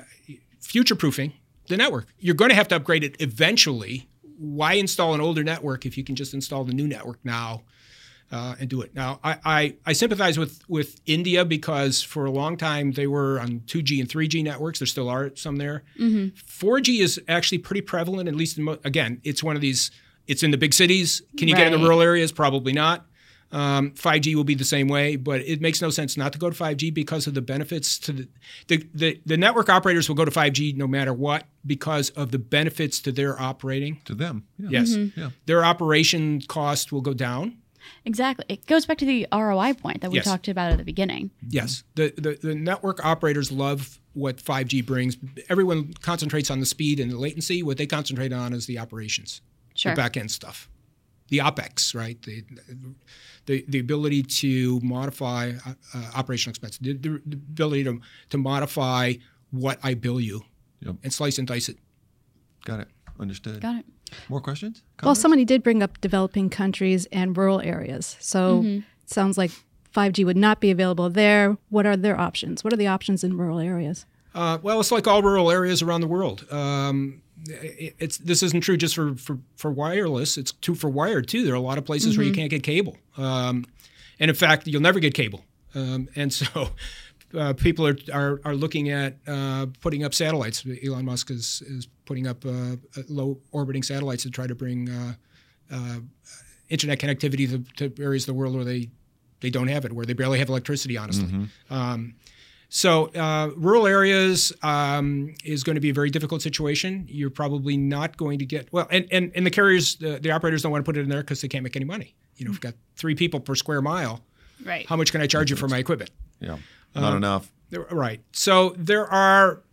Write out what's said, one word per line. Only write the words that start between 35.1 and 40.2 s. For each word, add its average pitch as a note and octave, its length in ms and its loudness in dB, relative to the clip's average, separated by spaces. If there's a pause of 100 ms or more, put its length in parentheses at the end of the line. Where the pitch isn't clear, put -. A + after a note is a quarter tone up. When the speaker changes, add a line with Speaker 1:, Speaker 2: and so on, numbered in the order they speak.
Speaker 3:
Yeah. D3+ 100 -6 (180)
Speaker 1:
Their E3 180 4
operation D#3 800 2
cost D3 480 -2
will C#3 100 -2
go C3+ 140 -2
down. C3 420 -4 (480)
Speaker 2:
Exactly. B3 440 -2
It - 180 -8
goes D#4 180 4
back D#4 140 -2
to C#4+ 80 -2
the B3+ 240 0
R G#3+ 200 2
O F#3+ 60 2
I A#3+ 160 2
point - 280 -8
that F#3 100 -6
we C#3+ 60 4
Speaker 1:
Yes. - 80 2